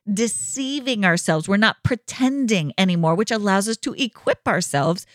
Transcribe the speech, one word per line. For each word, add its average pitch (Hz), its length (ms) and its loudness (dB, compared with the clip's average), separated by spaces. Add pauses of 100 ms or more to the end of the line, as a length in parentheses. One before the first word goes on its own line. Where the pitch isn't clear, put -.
(140)
deceiving 247 920 -2
ourselves. 165 420 2
We're 196 100 2
not 214 260 0
pretending 247 920 0
anymore, 170 380 4
which 220 160 0
allows 202 380 0
us 226 80 -4
to - 160 -6
equip - 540 -2
ourselves 160 680 0